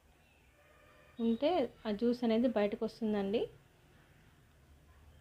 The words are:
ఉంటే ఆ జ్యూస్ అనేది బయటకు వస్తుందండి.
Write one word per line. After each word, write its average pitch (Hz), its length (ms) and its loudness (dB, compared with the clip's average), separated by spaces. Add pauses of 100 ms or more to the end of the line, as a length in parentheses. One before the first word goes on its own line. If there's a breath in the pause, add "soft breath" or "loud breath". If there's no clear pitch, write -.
(1200)
ఉంటే 262 480 2 (180)
ఆ 220 40 -2
జ్యూస్ 240 340 0
అనేది 226 240 2
బయటకు 208 360 0
వస్తుందండి. 214 640 -2 (1700)